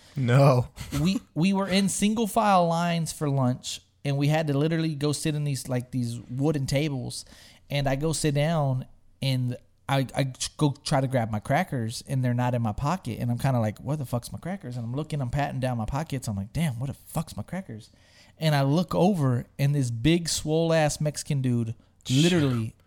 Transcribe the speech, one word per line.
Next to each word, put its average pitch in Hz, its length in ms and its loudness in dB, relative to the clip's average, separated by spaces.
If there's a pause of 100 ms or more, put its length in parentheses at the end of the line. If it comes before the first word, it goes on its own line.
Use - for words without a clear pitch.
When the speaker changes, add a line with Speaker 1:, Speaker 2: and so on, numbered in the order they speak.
(160)
Speaker 1:
No. 127 520 6 (320)
Speaker 2:
We, 190 220 0 (140)
we 190 180 4
were 196 140 0
in 190 220 2
single 214 380 2
file 196 400 4
lines 165 440 0
for 151 180 -2
lunch, 127 520 -2 (220)
and 139 140 -2
we 143 120 2
had 156 180 2
to 139 100 0
literally 160 380 0
go 147 160 0
sit 147 240 -2
in 147 80 -4
these, 139 260 -4
like, 127 220 -4
these 120 280 -4 (100)
wooden 135 360 0
tables. 135 600 -2 (440)
And 143 180 0
I 135 80 2
go 151 180 0
sit 147 200 0
down, 143 520 0 (360)
and 127 360 0 (320)
I, 135 260 2
I 135 180 -2 (240)
go 147 160 2 (100)
try 139 180 0
to 135 60 0
grab 120 220 0
my 107 100 -2
crackers, 131 680 -4
and 131 160 -2
they're 123 100 2
not 123 220 0
in 120 60 0
my 110 120 0
pocket. 143 460 -4
And 120 120 -2
I'm 120 60 -2
kinda 127 220 0
like, 107 200 -2
"Where 143 160 -6
the 147 100 -6
fuck's - 260 -6
my - 80 -12
crackers?" 123 380 -8
And 117 80 -8
I'm 117 100 -6
looking, 151 260 -4
I'm 123 80 -4
patting 143 320 -2
down 123 160 -2
my 110 80 -2
pockets. 143 420 -4
I'm 107 80 -4
like, 98 180 -6
"Damn, 139 260 -2
where 135 80 -6
the 110 60 -6
fuck's - 440 -8
my - 60 -8
crackers?" 127 460 -12 (500)
And 156 160 2
I 139 80 4
look 147 320 2
over, 156 500 2 (140)
and 139 160 2
this 131 160 0
big, 156 380 2
swole-ass 160 720 2
Mexican 147 420 -2
dude 117 320 0 (320)
Speaker 1:
Shit. 127 180 2
Speaker 2:
literally 135 500 2 (140)